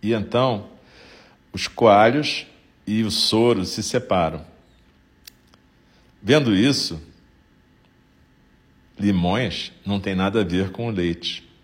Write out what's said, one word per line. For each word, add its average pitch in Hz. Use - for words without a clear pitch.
E 107
então, 113
os -
coalhos 117
e 107
o 104
soro 110
se 104
separam. 82
Vendo 120
isso, 107
limões 101
não 101
têm 95
nada 98
a -
ver 92
com 117
o 117
leite. 87